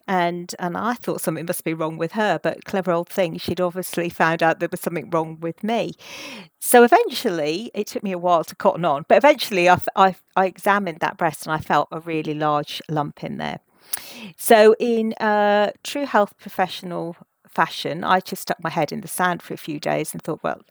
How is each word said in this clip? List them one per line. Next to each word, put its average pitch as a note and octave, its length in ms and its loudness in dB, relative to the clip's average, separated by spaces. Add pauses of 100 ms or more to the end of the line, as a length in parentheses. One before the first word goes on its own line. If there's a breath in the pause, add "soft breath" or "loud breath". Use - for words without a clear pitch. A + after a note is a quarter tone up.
and, F3 500 -2
and F3 160 -6
I G#3 200 -4
thought F#3 260 -8
something D#3+ 240 -4
must F3 200 -6
be E3 100 -4
wrong D#3+ 240 -6
with E3 140 -4
her, G3+ 300 0
but - 220 -4
clever F#3 280 -2
old E3+ 180 -2
thing, F3 260 -2
she'd F3 240 -6
obviously F3 480 -4
found E3 340 0
out E3 160 4
there E3+ 120 -4
was F3 100 -8
something E3 300 -6
wrong D#3+ 280 -2
with E3 240 -8
me. G3+ 300 -2 (680 loud breath)
So A#3+ 220 8
eventually, A#3 920 2
it G#3 120 -4
took - 160 -10
me G3 100 -4
a F3+ 60 -4
while F3 260 2
to - 120 -16
cotton F3 300 0
on, D3+ 200 0
but G#3 120 8
eventually G#3+ 500 4
I F3+ 60 8
f-, - 200 -2
I F#3+ 140 6
f-, F3+ 140 -8 (120)
I F#3+ 120 2
examined F#3+ 540 -2
that - 180 -4
breast D#3+ 260 -2
and D#3+ 80 -4
I D#3 60 0
felt D3+ 340 0
a D#3+ 80 -8
really D#3 320 -6
large D3+ 560 -2
lump D3+ 340 -4
in D#3 140 -10
there. D2 240 -8 (800 loud breath)
So A3 420 8
in, A3+ 400 0
uh, G#3 520 2 (100)
true C#4+ 240 -6
health G#3 320 2
professional F3 760 -6 (300)
fashion, D#3+ 560 -4
I F#3 160 4
just - 240 -10
stuck - 220 -6
my D#3+ 60 -4
head D#3 200 -2
in D#3 100 -8
the D3 60 -12
sand F3+ 340 -2
for - 140 -12
a - 20 -10
few D3 220 -8
days D3+ 340 -4
and E3+ 80 -10
thought, - 220 -8
"Well, - 180 -6 (100)